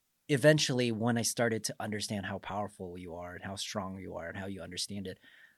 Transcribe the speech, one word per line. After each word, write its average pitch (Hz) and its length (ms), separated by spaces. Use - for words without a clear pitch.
eventually, 135 640
when 113 260
I 117 40
started 113 420
to - 160
understand 104 460
how 98 120
powerful 95 600
you 87 160
are 87 200
and 87 80
how 101 140
strong 95 420
you 90 180
are 82 120
and 85 80
how 95 100
you 98 160
understand 139 440
it, 185 120